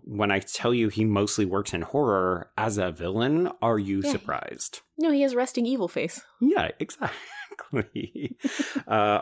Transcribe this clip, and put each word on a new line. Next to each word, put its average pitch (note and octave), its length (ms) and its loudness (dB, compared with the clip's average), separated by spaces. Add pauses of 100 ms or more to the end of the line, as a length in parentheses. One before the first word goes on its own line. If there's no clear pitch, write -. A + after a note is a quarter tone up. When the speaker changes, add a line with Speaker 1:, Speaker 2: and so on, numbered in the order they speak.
Speaker 1:
when G#2 260 0
I G2 80 4
tell - 340 -2
you A#2 140 4
he G#2+ 160 0
mostly G#2 420 2
works F#2+ 280 -2
in E2+ 80 -2
horror F#2 760 0
as G#2+ 200 0
a F#2 140 0
villain, A2+ 580 0 (120)
are A2+ 180 4
you G2 240 0
Speaker 2:
Yeah. C#4+ 80 0
Speaker 1:
surprised? - 680 -6 (180)
Speaker 2:
No, D#4 140 4
he C#4 120 4
has C4 120 2
resting B3 300 0
evil A#3+ 240 0
face. - 320 -4 (180)
Speaker 1:
Yeah, A#3+ 360 4
<laughs> - 40 -10
exactly. - 1600 -8 (500)
Uh, G#2 340 4